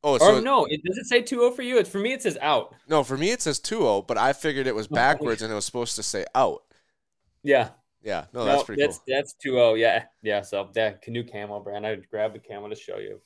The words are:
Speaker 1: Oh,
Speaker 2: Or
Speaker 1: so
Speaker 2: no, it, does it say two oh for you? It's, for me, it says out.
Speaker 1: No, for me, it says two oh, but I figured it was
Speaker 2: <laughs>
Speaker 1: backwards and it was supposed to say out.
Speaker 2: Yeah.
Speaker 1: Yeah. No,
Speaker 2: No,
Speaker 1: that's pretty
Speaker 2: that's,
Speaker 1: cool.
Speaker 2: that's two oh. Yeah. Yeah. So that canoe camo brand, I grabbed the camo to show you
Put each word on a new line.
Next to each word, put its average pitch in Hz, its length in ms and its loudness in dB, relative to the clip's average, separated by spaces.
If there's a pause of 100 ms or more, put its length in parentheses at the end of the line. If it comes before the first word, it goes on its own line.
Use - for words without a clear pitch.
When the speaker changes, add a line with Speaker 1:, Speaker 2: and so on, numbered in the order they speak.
Speaker 1:
Oh, 143 160 2
Speaker 2:
Or 208 200 8
Speaker 1:
so - 20 -2
Speaker 2:
no, 240 240 2
it, 151 180 -6
does 185 140 -4
it 247 80 -10
say 247 160 2
two 240 220 -2
oh 247 80 4
for 254 120 -10
you? 247 140 0
It's, 196 120 2
for 196 100 -6
me, 233 140 -2
it 262 80 -8
says 170 200 -4
out. 143 320 0 (120)
Speaker 1:
No, 151 180 2
for 131 140 -6
me, 170 140 0
it 247 100 -4
says 151 160 -2
two 214 300 -2
oh, 98 160 2
but 107 160 -4
I 131 140 2
figured 135 340 -2
it 120 80 -2
was 107 120 -6
Speaker 2:
<laughs> - 0 -
Speaker 1:
backwards 131 540 0
and 110 100 -6
it 110 40 -4
was 104 100 -4
supposed 120 300 -6
to 107 80 -8
say - 220 -4 (100)
out. 120 280 2 (800)
Speaker 2:
Yeah. 135 280 2 (300)
Speaker 1:
Yeah. 95 320 -6
No, 120 120 -4
Speaker 2:
No, - 0 -
Speaker 1:
that's 139 180 4
pretty 113 140 -8
Speaker 2:
that's, 143 220 0
Speaker 1:
cool. - 80 -20
Speaker 2:
that's 131 280 -4
two 131 260 -2
oh. 113 140 6
Yeah. 113 300 4 (180)
Yeah. 104 200 0
So 98 320 -6
that 107 260 -2
canoe 120 240 -8
camo 104 360 -12
brand, 104 260 -8
I 110 100 -4
grabbed 107 380 -6
the 110 40 -16
camo 104 300 -14
to 107 60 -10
show - 240 -12
you 101 260 -14